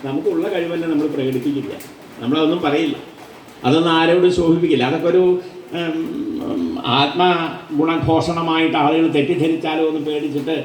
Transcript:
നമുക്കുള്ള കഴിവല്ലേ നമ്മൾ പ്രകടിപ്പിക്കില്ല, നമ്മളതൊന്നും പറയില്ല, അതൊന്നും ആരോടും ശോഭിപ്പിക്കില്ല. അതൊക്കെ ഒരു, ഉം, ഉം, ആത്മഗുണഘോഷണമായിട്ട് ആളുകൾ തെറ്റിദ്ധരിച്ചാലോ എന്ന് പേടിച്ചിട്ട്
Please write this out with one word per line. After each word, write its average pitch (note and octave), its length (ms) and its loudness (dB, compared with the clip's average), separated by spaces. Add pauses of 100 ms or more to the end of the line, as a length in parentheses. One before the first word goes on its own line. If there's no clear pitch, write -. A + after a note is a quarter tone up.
നമുക്കുള്ള E3 380 -2 (100)
കഴിവല്ലേ E3+ 380 -2
നമ്മൾ D3+ 140 0 (100)
പ്രകടിപ്പിക്കില്ല, C3 560 -2 (500)
നമ്മളതൊന്നും D#3 460 2
പറയില്ല, D3+ 280 0 (720)
അതൊന്നും E3 340 4
ആരോടും F3 380 4
ശോഭിപ്പിക്കില്ല. E3 520 2
അതൊക്കെ D3 240 0
ഒരു, F#3 100 6 (540)
ഉം, E3 180 -4 (520)
ഉം, E2+ 160 -2 (340)
ആത്മഗുണഘോഷണമായിട്ട് D#3+ 1900 0
ആളുകൾ D#3+ 220 4 (100)
തെറ്റിദ്ധരിച്ചാലോ D#3+ 760 0
എന്ന് D3+ 180 -4
പേടിച്ചിട്ട് D3 560 -4